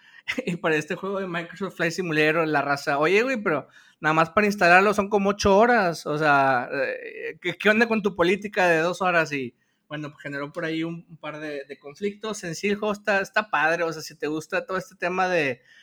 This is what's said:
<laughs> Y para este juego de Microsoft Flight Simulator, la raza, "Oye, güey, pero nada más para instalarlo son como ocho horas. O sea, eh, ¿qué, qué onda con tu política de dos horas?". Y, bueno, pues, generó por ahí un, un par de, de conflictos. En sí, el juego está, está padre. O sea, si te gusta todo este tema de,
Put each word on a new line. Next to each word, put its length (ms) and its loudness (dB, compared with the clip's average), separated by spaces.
<laughs> 180 -6
Y 120 -4
para 200 -2
este 180 -4
juego 260 -6
de 60 -6
Microsoft 500 -8
Flight 160 -2
Simulator, 540 0
la 140 0
raza, 380 -2
"Oye, 240 4
güey, 200 -2
pero 260 -2
nada 120 0
más 160 4
para 180 2
instalarlo 460 6
son 160 -2
como 220 2
ocho 260 4
horas. 480 4
O 140 -2
sea, 520 4
eh, 680 -6
¿qué, 160 -4
qué 140 4
onda 180 4
con 140 0
tu 120 -2
política 540 2
de 120 4
dos 200 -2
horas?". 320 0
Y, 220 -6
bueno, 220 -10
pues, 120 -20
generó 300 -8
por 140 -6
ahí 160 -4
un, 260 -8
un 80 -20
par 240 -14
de, 240 -10
de 140 -16
conflictos. 640 -8
En 100 -6
sí, 140 -4
el 80 0
juego 160 -2
está, 300 -2
está 260 -4
padre. 360 0
O 100 -2
sea, 80 -10
si 160 -16
te 80 -4
gusta 400 -4
todo 100 -4
este 200 -10
tema 320 -2
de, 340 -2